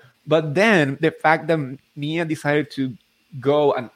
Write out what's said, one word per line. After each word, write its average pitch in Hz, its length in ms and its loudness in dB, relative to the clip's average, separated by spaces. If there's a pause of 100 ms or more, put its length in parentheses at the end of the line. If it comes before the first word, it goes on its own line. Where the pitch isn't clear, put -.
(260)
But 156 280 0
then 170 460 2
the 156 120 2
fact 156 340 0
that 147 320 -2 (160)
Mia 156 300 -4
decided 151 480 -2
to 131 240 -6 (420)
go 143 360 2
an 117 220 -6